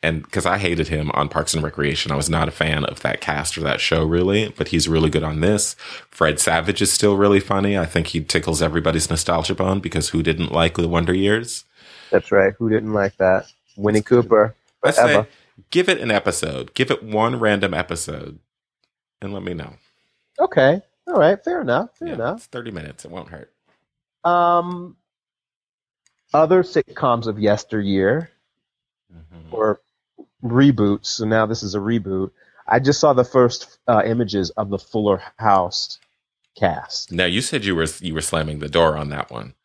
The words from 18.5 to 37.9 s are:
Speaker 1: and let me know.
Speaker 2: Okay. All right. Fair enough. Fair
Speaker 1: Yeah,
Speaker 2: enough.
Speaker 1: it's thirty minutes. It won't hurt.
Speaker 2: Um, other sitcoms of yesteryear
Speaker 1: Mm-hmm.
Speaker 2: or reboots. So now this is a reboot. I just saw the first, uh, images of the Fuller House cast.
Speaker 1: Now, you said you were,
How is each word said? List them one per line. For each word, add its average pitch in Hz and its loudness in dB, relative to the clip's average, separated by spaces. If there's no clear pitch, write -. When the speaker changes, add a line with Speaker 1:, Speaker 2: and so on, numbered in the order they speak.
Speaker 1:
and 98 -10
let 98 -10
me 92 -8
know. 76 -12
Speaker 2:
Okay. 175 2
All 359 -6
right. 175 4
Fair 349 -4
enough. 160 -2
Fair 339 -10
Speaker 1:
Yeah, 311 -8
Speaker 2:
enough. 127 -4
Speaker 1:
it's - -20
thirty 117 -12
minutes. 78 -14
It 78 -16
won't 82 -12
hurt. 80 -18
Speaker 2:
Um, 175 0
other 160 6
sitcoms 131 0
of 107 -4
yesteryear 104 0
Speaker 1:
Mm-hmm. 82 -20
Speaker 2:
or 107 0
reboots. 113 4
So - -6
now 110 2
this 113 -6
is 101 -8
a 107 -2
reboot. 98 -2
I 113 2
just 143 2
saw 151 4
the 127 4
first, - 2
uh, 110 4
images 104 -2
of 101 -6
the 98 -4
Fuller 104 -2
House 98 0
cast. - -4
Speaker 1:
Now, 90 0
you 90 0
said 131 -4
you 98 0
were, 82 0